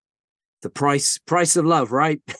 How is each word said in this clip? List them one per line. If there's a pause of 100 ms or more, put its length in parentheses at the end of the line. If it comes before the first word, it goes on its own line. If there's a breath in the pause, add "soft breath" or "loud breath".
(600)
the
price,
price
of
love,
right? (180)